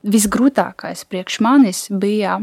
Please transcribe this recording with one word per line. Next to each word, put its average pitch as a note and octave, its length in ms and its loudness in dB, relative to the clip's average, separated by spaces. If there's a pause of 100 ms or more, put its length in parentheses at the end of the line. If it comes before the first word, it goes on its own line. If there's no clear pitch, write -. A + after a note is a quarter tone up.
visgrūtākais G#3 1000 0
priekš - 380 -8
manis A#3 460 4
bija G3 540 -2